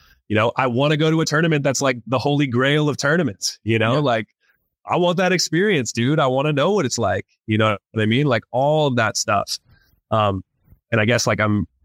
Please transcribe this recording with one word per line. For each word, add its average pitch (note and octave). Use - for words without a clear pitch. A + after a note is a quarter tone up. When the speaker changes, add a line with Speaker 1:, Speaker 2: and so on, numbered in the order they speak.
Speaker 1:
You G#2
know, A2
I C3
wanna C#3
go D#3
to D#3+
a D#3
tournament D3+
that's, C#3
like, C3
the B2+
holy C#3+
grail C3+
of C3
tournaments, C#3+
you A2
know, A2
Speaker 2:
Yeah. D3
Speaker 1:
like, A#2
I A2
want F3
that F#3
experience, E3+
dude. C3+
I C#3+
wanna C#3
know D3
what F#3+
it's -
like. G2+
You A2
know A2
what A2
I G#2+
mean? B2+
Like, A2+
all D3
of B2+
that A2
stuff. -
Um, G2+
and A2+
I G#2+
guess, A#2+
like, G#2
I'm, G#2